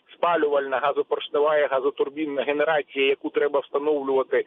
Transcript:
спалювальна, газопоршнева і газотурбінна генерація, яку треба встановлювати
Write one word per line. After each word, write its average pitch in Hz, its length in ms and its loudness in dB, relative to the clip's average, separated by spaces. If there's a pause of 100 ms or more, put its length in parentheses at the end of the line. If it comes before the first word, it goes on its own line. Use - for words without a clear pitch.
(140)
спалювальна, 143 640 0
газопоршнева 147 800 0
і 147 100 2
газотурбінна 139 760 -2
генерація, 147 640 0
яку 143 220 -2
треба 143 300 0
встановлювати 135 880 0